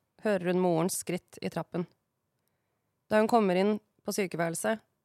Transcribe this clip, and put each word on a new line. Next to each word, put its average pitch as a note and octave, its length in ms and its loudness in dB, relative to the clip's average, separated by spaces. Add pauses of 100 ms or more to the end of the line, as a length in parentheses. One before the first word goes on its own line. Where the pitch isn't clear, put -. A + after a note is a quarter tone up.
(260)
hører F#3+ 240 0
hun F3+ 120 2
morens F3 400 2
skritt - 400 -8
i F#3+ 80 -4
trappen. E3+ 360 -6 (1200)
Da G#3+ 100 2
hun G#3+ 100 4
kommer G#3 260 4
inn G#3 240 2 (260)
på - 80 -6
sykeværelset, F3 680 -4 (240)